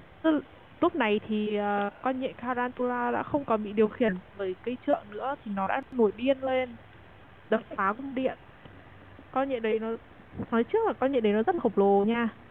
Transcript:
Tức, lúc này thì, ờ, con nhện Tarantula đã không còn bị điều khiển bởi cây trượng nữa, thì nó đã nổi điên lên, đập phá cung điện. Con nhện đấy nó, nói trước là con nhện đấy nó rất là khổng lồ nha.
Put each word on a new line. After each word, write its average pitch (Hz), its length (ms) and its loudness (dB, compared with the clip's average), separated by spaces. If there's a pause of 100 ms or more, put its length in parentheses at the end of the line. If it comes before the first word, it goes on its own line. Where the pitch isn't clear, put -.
(220)
Tức, 311 220 2 (360)
lúc 349 140 2
này 214 340 0
thì, 214 280 -2
ờ, 202 340 -2 (120)
con 262 180 -2
nhện 262 160 -6
Tarantula 247 760 -4
đã 233 120 -2
không 285 220 -4
còn 214 180 0
bị 208 100 -8
điều 214 160 4
khiển 214 260 0 (220)
bởi 190 260 -4
cây 254 240 -4
trượng 240 240 0
nữa, 226 320 -6
thì 214 80 -10
nó 196 180 -2
đã 269 220 -2
nổi 226 260 4
điên 262 240 0
lên, 254 360 -2 (720)
đập 220 100 2 (160)
phá 196 200 0
cung 269 180 -10
điện. 262 240 -2 (920)
Con 277 180 0
nhện 240 140 -4
đấy 220 160 0
nó, 226 180 -4 (540)
nói 233 140 4
trước 440 220 2
là 320 60 2
con 269 200 0
nhện 240 100 2
đấy 208 100 4
nó 220 100 4
rất 349 120 0
là 339 60 -4
khổng 214 160 2
lồ 202 280 6
nha. 233 240 2 (220)